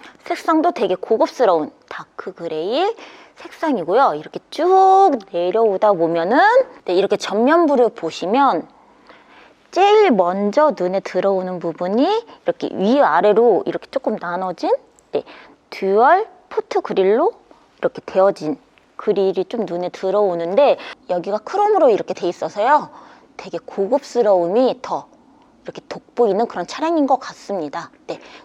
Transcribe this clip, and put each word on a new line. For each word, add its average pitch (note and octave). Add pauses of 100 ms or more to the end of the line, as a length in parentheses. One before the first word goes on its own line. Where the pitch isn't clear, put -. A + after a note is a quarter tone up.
(240)
색상도 E4
되게 F#3+
고급스러운 G3 (180)
다크 -
그레이 F#3+ (420)
색상이고요. A3+
이렇게 - (100)
쭉 F#4+ (200)
내려오다 G3
보면은, E3+ (460)
네, F#3
이렇게 G3+
전면부를 B3+
보시면 A3 (1040)
제일 G4+
먼저 G3+
눈에 F#3
들어오는 F#3
부분이 G#3 (180)
이렇게 -
위아래로 G3+
이렇게 E3+
조금 B3+
나눠진, F#3 (380)
네, D3 (460)
듀얼 B3+ (220)
포트 -
그릴로 G#3+ (460)
이렇게 -
되어진 F#3+ (380)
그릴이 F#3+
좀 A#3
눈에 F3
들어오는데, F#3+ (320)
여기가 F#3
크롬으로 F#4+
이렇게 F#3
돼 F#3+
있어서요. G3+ (460)
되게 -
고급스러움이 G#3
더 D3+ (560)
이렇게 -
돋보이는 A3
그런 F3
차량인 D#4+
것 C4
같습니다. E3 (160)
네, E3+ (240)